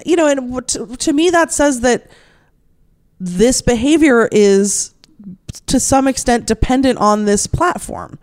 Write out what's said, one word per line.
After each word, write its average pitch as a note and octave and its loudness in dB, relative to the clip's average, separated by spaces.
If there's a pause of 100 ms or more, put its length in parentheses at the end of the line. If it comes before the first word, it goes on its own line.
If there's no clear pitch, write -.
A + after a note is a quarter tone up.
you E4 0
know, D#4+ 2
and C4 -2
what, B3+ -8
to, A#3 -8
to D#4+ -2
me, E4 2
that E4 2
says C#4+ 0
that A#3+ -2 (1120)
this F3+ 0
behavior B3 2
is G3+ 2 (760)
to C4 0
some C4+ 2
extent B3 -2
dependent B3+ 0
on G#3 2
this G3+ 0
platform. - -6